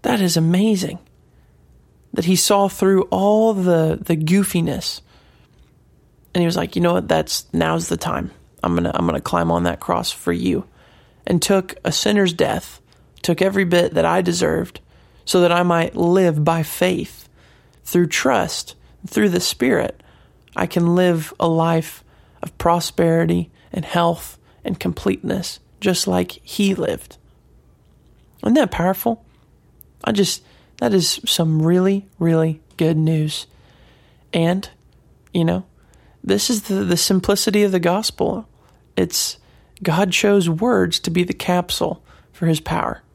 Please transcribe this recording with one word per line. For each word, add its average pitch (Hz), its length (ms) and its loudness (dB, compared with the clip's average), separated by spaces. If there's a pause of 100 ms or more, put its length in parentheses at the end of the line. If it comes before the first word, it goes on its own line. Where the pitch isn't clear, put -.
That 247 200 0
is 170 160 0
amazing. 180 600 0 (1120)
That 175 120 -2
he 185 100 4
saw 202 320 2
through 190 440 2
all 208 420 2
the, 170 480 2
the 165 160 -2
goofiness. 170 840 0 (1300)
And 175 80 0
he 170 40 2
was 175 120 0
like, - 180 -4
"You 175 60 0
know 175 120 2
what? 185 140 -2
That's, - 460 -2
now's 165 340 0
the 165 100 -2
time. - 340 -6 (300)
I'm 90 140 0
gonna, - 180 0
I'm 87 120 0
gonna 76 160 -2
climb 85 300 0
on 87 120 0
that 87 160 -2
cross - 320 -4
for - 220 -4
you." 180 320 -2 (600)
And 180 160 0
took 190 420 0
a - 80 -2
sinner's 202 420 0
death, - 480 -4 (400)
took 170 200 0
every 196 240 2
bit 175 280 2
that 165 120 2
I 170 160 2
deserved, 170 580 -2 (460)
so 180 160 2
that 175 100 6
I 175 120 2
might 170 320 0
live 170 480 2
by 165 200 2
faith, - 640 -4 (560)
through 175 240 0
trust, - 680 -2 (300)
through 208 240 0
the 175 120 0
Spirit. - 600 -2 (540)
I 180 100 -2
can 170 300 0
live 175 440 0
a 170 80 0
life 165 560 -2 (380)
of - 160 -12
prosperity 170 920 0 (200)
and 170 120 -6
health 170 540 -2 (260)
and - 160 -6
completeness, 185 800 -6 (220)
just 190 260 0
like 180 240 -2 (120)
he 196 300 0
lived. - 440 -6 (1300)
Isn't 233 100 2
that 269 180 2
powerful? - 540 -2 (760)
I - 80 -2
just, 202 320 0 (340)
that - 160 0
is 180 320 0
some 160 360 0
really, 185 460 2 (120)
really 160 420 0 (160)
good 160 200 2
news. 156 500 0 (880)
And, 170 360 0 (640)
you 170 100 0
know, 175 220 0 (580)
this 202 260 0
is 220 140 -2
the, 196 220 -2
the 175 120 0
simplicity 202 680 2
of 196 80 2
the 185 80 0
gospel. 185 680 -2 (480)
It's - 420 -2 (460)
God 175 280 0
chose 202 380 2
words 185 520 0
to 170 100 -4
be 180 120 0
the 180 100 -4
capsule 175 680 -2 (280)
for - 140 -6
his 160 160 2
power. - 420 -4 (120)